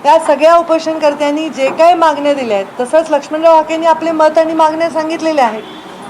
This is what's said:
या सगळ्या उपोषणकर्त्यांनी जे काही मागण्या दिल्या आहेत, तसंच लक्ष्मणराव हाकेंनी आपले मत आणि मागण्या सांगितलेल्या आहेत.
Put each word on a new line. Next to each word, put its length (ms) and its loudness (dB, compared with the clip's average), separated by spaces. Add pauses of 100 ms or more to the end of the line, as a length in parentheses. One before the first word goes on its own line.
या 140 6
सगळ्या 380 2
उपोषणकर्त्यांनी 920 -2
जे 220 -2
काही 240 4
मागण्या 400 0
दिल्या 220 -2
आहेत, 240 -6
तसंच 300 0
लक्ष्मणराव 460 2
हाकेंनी 300 0
आपले 240 0
मत 280 2
आणि 140 2
मागण्या 380 0
सांगितलेल्या 540 -2
आहेत. 180 -4 (480)